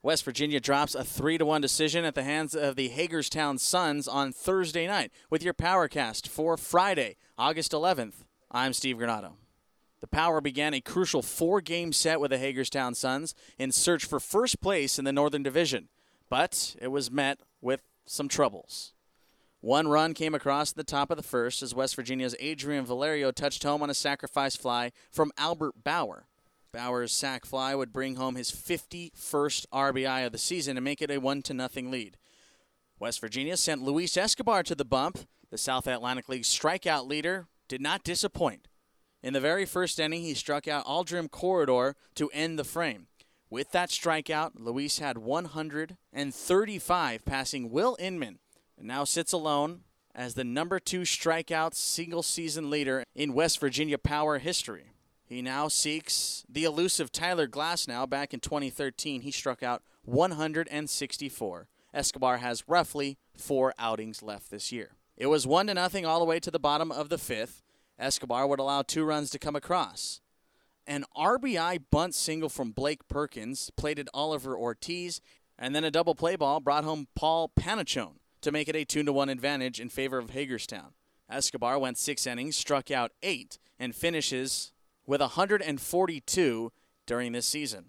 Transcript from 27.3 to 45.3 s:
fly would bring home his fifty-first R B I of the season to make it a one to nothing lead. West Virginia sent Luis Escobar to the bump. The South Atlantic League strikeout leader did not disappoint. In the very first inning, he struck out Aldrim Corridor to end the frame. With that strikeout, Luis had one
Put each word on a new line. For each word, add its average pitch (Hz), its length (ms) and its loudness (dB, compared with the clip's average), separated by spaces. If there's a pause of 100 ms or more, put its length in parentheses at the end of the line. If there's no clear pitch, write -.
fly 135 280 -2
would 127 200 -2
bring 131 220 -4
home 131 200 -2
his 123 160 -4
fifty-first 160 1200 -2
R 135 220 2
B 131 120 0
I 131 180 0
of 117 100 -2
the 120 40 -10
season 143 380 -2
to 127 60 -2
make 143 200 -2
it 147 80 -2
a 139 100 0
one 135 240 0
to 147 100 -6
nothing 127 360 -4
lead. 113 280 -6 (840)
West 113 220 -4
Virginia 131 340 -4
sent 156 260 0
Luis 156 360 0
Escobar 214 460 2
to 165 120 -2
the 139 80 -2
bump. 135 360 0 (320)
The 110 60 -8
South 127 300 -2
Atlantic 123 400 -2
League 127 160 -4
strikeout 156 640 0
leader 160 400 -2 (220)
did 127 100 -6
not 156 240 -2
disappoint. 170 640 0 (560)
In 131 80 -4
the 139 80 2
very 165 240 2
first 180 380 -2
inning, 160 220 0
he 160 100 -4
struck 147 340 -2
out 147 180 -2
Aldrim 165 460 -2
Corridor 139 640 4 (200)
to 147 180 0
end 156 260 -2
the 135 60 -2
frame. 131 420 -4 (420)
With 123 220 -4
that 180 160 2
strikeout, 156 680 0
Luis 123 440 -2
had 135 200 -2
one 143 260 -2